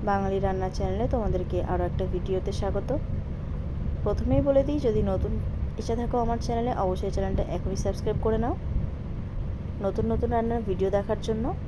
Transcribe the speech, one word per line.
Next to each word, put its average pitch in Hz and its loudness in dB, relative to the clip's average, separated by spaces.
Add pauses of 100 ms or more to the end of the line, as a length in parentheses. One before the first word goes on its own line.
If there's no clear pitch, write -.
বাঙালি 196 2
রান্না 190 0
চ্যানেলে 196 0
তোমাদেরকে 185 0 (120)
আরও 180 2
একটা 175 0
ভিডিওতে 185 0
স্বাগত। 196 0 (1120)
প্রথমেই 233 2
বলে 277 6
দিই, 294 0
যদি 220 2
নতুন 190 0 (440)
এসে - -2
থাকো 240 -2 (100)
আমার 233 2
চ্যানেলে, 233 0
অবশ্যই 185 0
চ্যানেলটা 190 0
এখনই 190 -2
সাবস্ক্রাইব 202 0
করে 220 2
নাও 233 0 (1300)
নতুন 202 0
নতুন 226 2
রান্নার 233 2
ভিডিও 190 0
দেখার 202 0
জন্য। 220 0 (220)